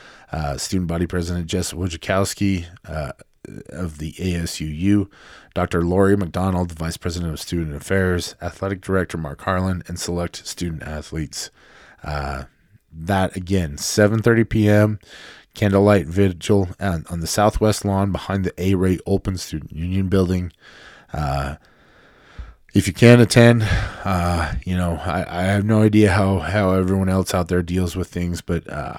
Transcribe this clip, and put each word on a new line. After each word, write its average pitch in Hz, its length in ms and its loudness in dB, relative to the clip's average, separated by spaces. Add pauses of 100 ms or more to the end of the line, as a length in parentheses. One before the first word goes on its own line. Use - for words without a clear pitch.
(320)
uh, 73 240 -4
Student 90 320 -4
Body 85 180 -2
President 87 400 -4
Jess 90 260 -4
Wojciechowski, 95 960 -2 (220)
uh, 78 240 -8 (560)
of 80 300 -10
the 78 200 -10
A 90 160 -2
S 82 260 -6
U 80 60 -6
U, 98 440 0 (440)
Doctor 87 280 0
Lori 95 340 4
McDonald, 90 560 -2
Vice 82 240 -6
President 85 360 -4
of 73 80 -8
Student 82 340 -4
Affairs, 90 680 -2
Athletic 95 380 -6
Director 92 360 -2
Mark 73 260 -8
Harlan, 92 440 0
and 87 120 -10
select 87 480 -6
student 82 360 -8
athletes. 76 680 -8 (520)
Uh, 69 420 -6 (480)
that, 92 440 -2
again, 90 420 -2
seven 107 420 2
thirty 113 240 4
P 107 240 2
M, 107 300 4 (560)
candlelight 98 520 4
vigil 95 640 2 (120)
on, 87 280 -4
on 85 120 -6
the 80 60 -6
Southwest 107 580 2
lawn 98 280 0
behind 95 320 -4
the 90 140 -2
A-Ray 92 480 2
Open 95 320 -2
Student - 340 -10
Union 92 360 -2
Building. 90 440 0 (600)
Uh, 69 420 -4 (1160)
if 101 140 4
you 98 60 -4
can 120 280 8
attend, 117 440 6 (400)
uh, 87 480 0 (120)
you 92 120 -2
know, 87 180 0 (100)
I, 87 240 -2
I 90 140 -4
have 101 220 2
no 107 180 4
idea 107 300 6
how, 98 260 2
how 95 340 0
everyone 95 360 2
else 92 260 0
out 87 140 0
there 90 140 0
deals 87 340 -2
with 90 120 -6
things, 87 320 -4
but, - 300 -6
uh, 73 280 -8